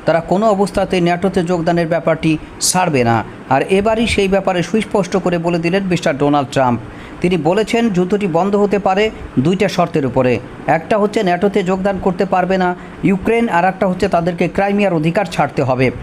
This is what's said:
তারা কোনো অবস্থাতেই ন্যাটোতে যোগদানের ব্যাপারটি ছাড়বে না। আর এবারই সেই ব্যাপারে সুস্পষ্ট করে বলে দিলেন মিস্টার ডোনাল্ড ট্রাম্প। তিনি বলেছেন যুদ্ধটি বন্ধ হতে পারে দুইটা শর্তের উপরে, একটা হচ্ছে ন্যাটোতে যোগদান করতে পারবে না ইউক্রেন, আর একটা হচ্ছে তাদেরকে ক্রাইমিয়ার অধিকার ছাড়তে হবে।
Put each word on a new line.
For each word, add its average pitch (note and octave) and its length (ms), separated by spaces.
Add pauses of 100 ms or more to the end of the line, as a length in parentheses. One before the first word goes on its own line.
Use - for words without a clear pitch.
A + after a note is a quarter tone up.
তারা D#3+ 160 (100)
কোনো G3 140 (100)
অবস্থাতেই F#3+ 520
ন্যাটোতে F3+ 340 (100)
যোগদানের E3+ 380
ব্যাপারটি D#3+ 440 (360)
ছাড়বে E3+ 360
না। A#2 120 (380)
আর C#3+ 80 (160)
এবারই A3 280
সেই G3 220
ব্যাপারে F#3 340
সুস্পষ্ট G#3 500 (120)
করে F3 140
বলে F3 200
দিলেন E3+ 320
মিস্টার E3 300
ডোনাল্ড C#3+ 340
ট্রাম্প। B2 260 (420)
তিনি F3+ 140 (120)
বলেছেন G#3+ 340 (120)
যুদ্ধটি G3+ 320 (100)
বন্ধ G3 160 (100)
হতে G3+ 160
পারে G3 260 (340)
দুইটা F#3 300
শর্তের E3 420
উপরে, B2+ 220 (440)
একটা G#3+ 220
হচ্ছে G#3 240
ন্যাটোতে G3 400
যোগদান F#3+ 420
করতে F#3+ 220
পারবে F#3 320
না F3+ 100 (360)
ইউক্রেন, G#3+ 400 (120)
আর F3 80
একটা F#3+ 260
হচ্ছে F#3 180
তাদেরকে F3 400
ক্রাইমিয়ার G3 520
অধিকার E3+ 340
ছাড়তে D3+ 280
হবে। B2+ 240 (160)